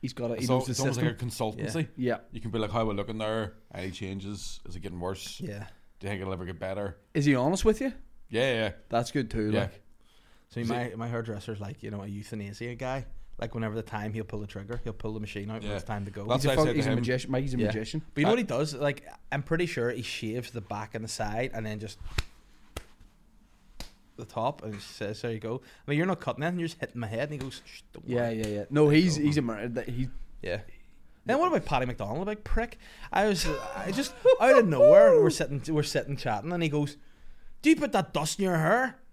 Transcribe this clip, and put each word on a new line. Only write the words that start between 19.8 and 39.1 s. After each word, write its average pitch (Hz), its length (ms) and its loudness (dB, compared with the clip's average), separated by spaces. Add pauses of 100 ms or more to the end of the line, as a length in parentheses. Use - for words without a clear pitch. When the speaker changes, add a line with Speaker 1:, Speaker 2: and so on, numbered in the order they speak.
Speaker 3:
he 123 120 -4
shaves 117 500 -6
the 120 100 -8
back 104 340 -8
and 110 80 -6
the 113 60 -8
side 117 440 -4
and 110 120 -4
then 107 140 -6
just 104 180 -10 (2250)
the 117 100 -12
top 120 380 -4
and 107 120 -8
he 101 40 -10
says, 107 440 -8
"There 120 80 -4
you 110 80 -6
go." 113 220 -8 (260)
I - 20 -10
mean, 147 80 2
you're 165 80 2
not 185 140 -2
cutting 147 240 -6
anything, 175 160 -2
you're 170 80 -4
just - 120 -10
hitting - 220 -8
my 113 60 -6
head. 113 160 -4
And 147 80 -6
he 151 80 -8
goes, 131 260 -10
"Shh, - 160 -20 (120)
don't - 140 -16
Speaker 1:
Yeah, 120 220 0
Speaker 3:
worry." 113 120 -4
Speaker 1:
yeah, 107 60 -2
yeah. 104 220 -4
No, 147 200 6
he's, 156 280 6
Speaker 3:
Go, 151 60 0
Speaker 1:
he's 147 140 4
a 147 40 2
Speaker 3:
man. 113 160 -2
Speaker 1:
mer-, 107 120 -6
that 117 200 -6
he 127 200 -2 (340)
Speaker 3:
Yeah. 92 160 -4 (680)
Then 262 140 2
what 349 80 4
about 330 180 0
Paddy 127 220 0
McDonald, 120 400 -4
a 208 40 -4
big 208 120 -10
prick? - 340 0 (340)
I 196 160 4
was, 196 200 2 (280)
I - 160 -4
just, 262 220 -2 (260)
out 254 200 10
of 226 80 6
nowhere, 175 520 12
we're - 120 8
sitting, 143 300 -2 (120)
we're 151 80 4
sitting 139 360 0
chatting, 113 340 -2
and 175 100 0
he 165 80 2
goes, 147 280 0 (680)
"Do 294 80 6
you 320 40 10
put 294 180 -2
that 190 200 2
dust 156 240 -2
in 196 80 2
your 180 120 2
hair? 233 420 2 (140)